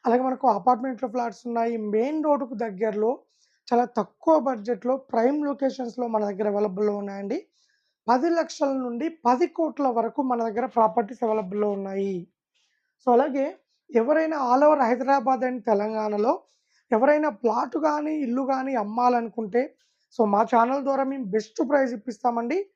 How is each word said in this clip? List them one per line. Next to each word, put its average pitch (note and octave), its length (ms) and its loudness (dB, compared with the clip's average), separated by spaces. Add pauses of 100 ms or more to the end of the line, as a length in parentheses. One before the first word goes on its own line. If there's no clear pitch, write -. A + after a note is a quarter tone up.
అలాగే B3 180 2
మనకు C4 280 -2
అపార్ట్మెంట్లో A#3+ 580 0
ఫ్లాట్స్ A#3 360 -6
ఉన్నాయి. A#3 300 -2 (120)
మెయిన్ A#3+ 360 0
రోడ్డుకు C#4 360 0
దగ్గరలో G#3+ 540 -2 (560)
చాలా B3 240 2
తక్కువ - 480 0
బడ్జెట్‌లో A#3+ 540 -4 (120)
ప్రైమ్ B3+ 360 0
లొకేషన్స్‌లో C4 680 -4
మన G#3+ 180 -2
దగ్గర G#3 220 -4
అవైలబుల్‌లో G3+ 480 -2
ఉన్నాయండి. G3+ 420 -8 (680)
పది B3+ 240 2
లక్షల D#4+ 460 -2
నుండి B3 300 -4 (140)
పది B3+ 280 2
కోట్ల D4+ 440 -2
వరకు A3+ 300 -2
మన B3+ 220 0
దగ్గర A3+ 260 -4
ప్రాపర్టీస్ A3 520 0
అవైలబుల్‌లో G#3 500 -2
ఉన్నాయి. G3 440 -4 (920)
So, B3 60 4
అలాగే C4+ 340 2 (440)
ఎవరైనా D4+ 520 2
all B3+ 200 4
over D4+ 180 6
హైదరాబాద్ B3+ 640 2
and B3+ 200 -4
తెలంగాణలో G#3+ 720 0 (560)
ఎవరైనా D4 460 4
ప్లాట్ A#3+ 440 -2
కానీ D4+ 400 0
ఇల్లు B3+ 240 -2
కానీ C4 320 -2
అమ్మాలనుకుంటే, A#3 840 0 (560)
so, A3 80 6
మా G3+ 180 4
ఛానల్ B3 400 2
ద్వారా C4+ 200 0
మేము C4+ 240 -6
బెస్ట్ G#3+ 360 -4
ప్రైస్ C4+ 300 0
ఇప్పిస్తామండి. A#3+ 640 -4 (180)